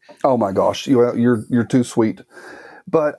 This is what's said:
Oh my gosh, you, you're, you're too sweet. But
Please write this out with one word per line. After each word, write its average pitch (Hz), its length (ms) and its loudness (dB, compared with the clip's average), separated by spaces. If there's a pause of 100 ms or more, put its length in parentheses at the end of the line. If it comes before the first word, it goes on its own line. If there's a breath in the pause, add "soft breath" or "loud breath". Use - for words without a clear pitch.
(240 loud breath)
Oh 135 120 2
my 101 160 -2
gosh, 95 340 -2
you, 120 300 2
you're, 120 320 2
you're 120 160 0
too 123 180 0
sweet. 110 380 -2 (680 loud breath)
But 151 320 -2